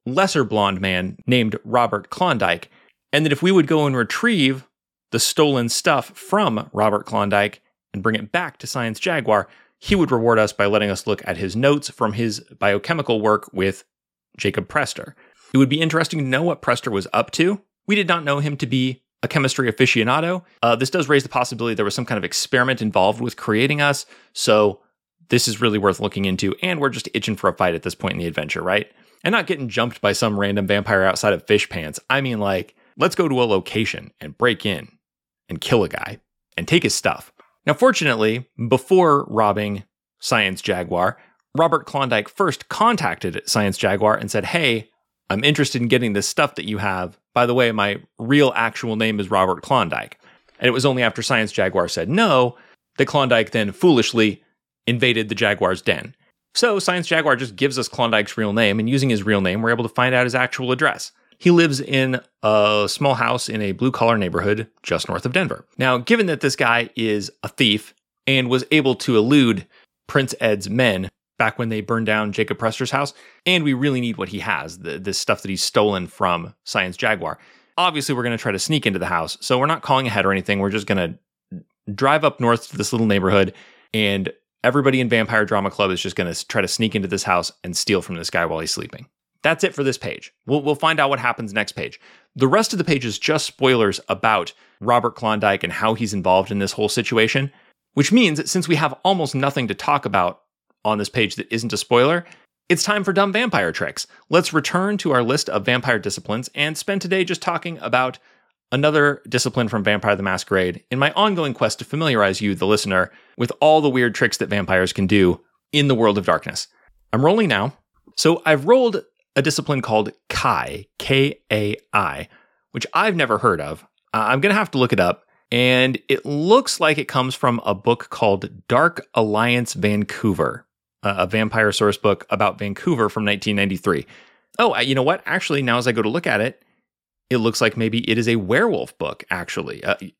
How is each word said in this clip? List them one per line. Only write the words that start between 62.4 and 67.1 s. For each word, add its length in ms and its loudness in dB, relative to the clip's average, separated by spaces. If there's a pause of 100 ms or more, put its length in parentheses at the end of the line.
a 440 4
small 260 0
house 360 0
in 120 -4
a 120 -2
blue-collar 440 0
neighborhood 520 -2 (140)
just 260 -4
north 160 -4
of 80 -4
Denver. 320 -2 (120)
Now, 200 2
given 300 2
that 120 -2
this 160 -2
guy 400 0
is 340 -2 (140)